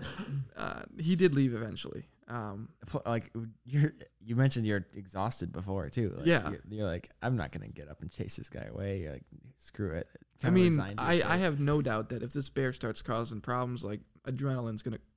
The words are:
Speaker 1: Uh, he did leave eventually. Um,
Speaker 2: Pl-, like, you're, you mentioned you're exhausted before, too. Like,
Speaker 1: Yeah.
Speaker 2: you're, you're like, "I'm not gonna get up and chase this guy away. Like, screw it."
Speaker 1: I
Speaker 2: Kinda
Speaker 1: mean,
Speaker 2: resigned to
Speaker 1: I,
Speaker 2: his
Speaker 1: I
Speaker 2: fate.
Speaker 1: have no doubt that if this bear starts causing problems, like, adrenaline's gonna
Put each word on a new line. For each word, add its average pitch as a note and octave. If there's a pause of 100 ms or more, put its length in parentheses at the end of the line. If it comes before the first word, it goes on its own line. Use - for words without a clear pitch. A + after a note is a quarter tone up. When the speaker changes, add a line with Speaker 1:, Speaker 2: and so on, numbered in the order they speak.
(560)
Speaker 1:
Uh, - (160)
he E3
did F3
leave C3+
eventually. - (220)
Um, G#2+ (160)
Speaker 2:
Pl-, -
like, A#2 (340)
you're, C#3+ (320)
you A2+
mentioned B2+
you're G2+
exhausted F#2+
before, F#2+
too. A2+
Like, D3+
Speaker 1:
Yeah. C#3
Speaker 2:
you're, - (100)
you're G#2+
like, F2 (140)
"I'm B2
not D#2
gonna -
get D2
up -
and E2+
chase -
this -
guy -
away. F#2+
Like, C2+ (340)
screw -
it." E2
Speaker 1:
I -
Speaker 2:
Kinda F3+
Speaker 1:
mean, F3+
Speaker 2:
resigned G#2
to A#2+
Speaker 1:
I, E3+
Speaker 2:
his E3+
Speaker 1:
I -
Speaker 2:
fate. F3
Speaker 1:
have D#3+
no D3
doubt A2
that A#2+
if B2
this C#3
bear C3+
starts A#2
causing A2+
problems, B2
like, G#2 (260)
adrenaline's B2+
gonna A2+ (180)